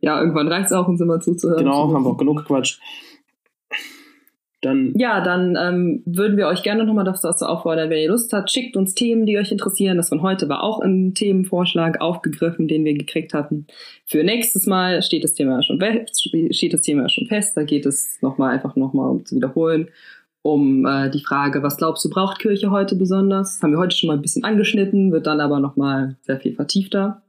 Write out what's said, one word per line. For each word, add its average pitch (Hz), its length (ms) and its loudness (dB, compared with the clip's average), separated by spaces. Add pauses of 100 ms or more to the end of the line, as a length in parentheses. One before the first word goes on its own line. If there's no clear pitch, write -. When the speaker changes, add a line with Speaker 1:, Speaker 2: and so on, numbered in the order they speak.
Speaker 1:
Ja, 151 200 0
irgendwann 156 280 2
reicht's 185 240 0
auch, 180 160 2
uns 175 120 2
immer 170 200 2
zuzuhören. 170 440 0
Speaker 2:
Genau, 143 300 2
haben 131 100 2
wir 127 60 2
auch 120 80 -2
genug 147 200 2
gequatscht. 135 420 -2 (1800)
Dann 131 320 0
Speaker 1:
Ja, 214 240 0
dann, 180 400 2
ähm, 180 460 0
würden 202 300 2
wir 202 100 2
euch 175 160 0
gerne 214 220 0
nochmal 214 200 2
dazu 185 220 -2 (200)
auffordern, 160 440 -2
wenn 160 80 0
ihr 156 100 0
Lust 233 240 0
habt, 202 160 -2
schickt - 280 -4
uns 190 180 0
Themen, 226 320 2
die 208 100 2
euch 202 140 0
interessieren. 196 460 0
Das 170 140 0
von 147 120 -2
heute 190 260 0
war 143 140 -2
auch 214 160 -2
ein 185 360 2
Themenvorschlag 180 880 0
aufgegriffen, 165 680 -2
den 156 160 0
wir 151 100 2
gekriegt 151 400 -6
hatten. 147 320 -4 (400)
Für 156 160 0
nächstes 214 440 0
Mal 185 360 2
steht 156 220 -2
das - 100 -2
Thema 131 300 0
schon - 160 0
fe-, 226 260 0 (460)
steht 175 220 0
das 156 80 0
Thema 147 260 0
schon - 180 -2
fest. 208 300 -2
Da 151 80 0
geht 143 220 0
es - 360 -4
nochmal, 135 320 0
einfach 135 220 -4
nochmal, 135 340 0
um 127 140 -2
zu - 100 -10
wiederholen, 156 540 0 (540)
um, 135 440 4
äh, 135 240 0
die 143 140 -4
Frage, 143 400 0
was 143 120 -2
glaubst 160 280 -2
du, 170 60 0
braucht 190 280 -2
Kirche 202 320 0
heute 196 240 2
besonders? 196 600 2
Das - 100 -6
haben 151 80 4
wir 156 80 2
heute 185 160 0
schon - 100 0
mal 156 100 0
ein 143 60 -2
bisschen - 220 -4
angeschnitten, 196 680 2
wird 160 160 0
dann 151 140 0
aber 143 180 2
nochmal 139 640 0
sehr 135 160 -4
viel 127 160 -4
vertiefter. 196 760 -2